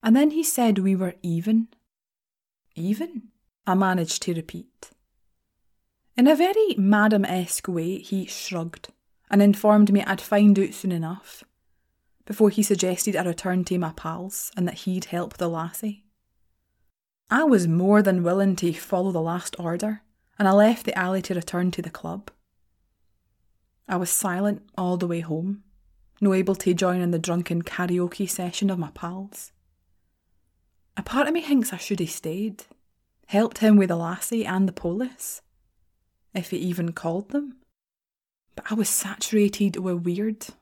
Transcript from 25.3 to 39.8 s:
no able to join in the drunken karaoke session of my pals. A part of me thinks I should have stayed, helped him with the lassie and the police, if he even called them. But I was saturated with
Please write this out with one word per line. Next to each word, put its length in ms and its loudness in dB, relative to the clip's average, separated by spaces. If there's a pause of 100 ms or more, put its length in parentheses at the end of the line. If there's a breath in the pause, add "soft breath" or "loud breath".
no 140 4
able 220 2
to 180 0
join 260 0
in 120 0
the 60 0
drunken 440 -2
karaoke 680 -4
session 400 -4
of 100 -2
my 120 -6
pals. 600 -12 (1400)
A 60 -8
part 240 0
of 80 -2
me 60 -2
thinks 320 0
I 60 -10
should 200 -4
have 120 -4
stayed, 560 -8 (600)
helped 320 0
him 180 8
with 120 6
the 80 0
lassie 500 -6
and 220 2
the 40 -4
police, 680 -8 (920)
if 160 -6
he 80 -6
even 340 -4
called 380 -6
them. 260 -4 (1000)
But 160 -12
I 40 -2
was 140 0
saturated 880 0
with 280 -4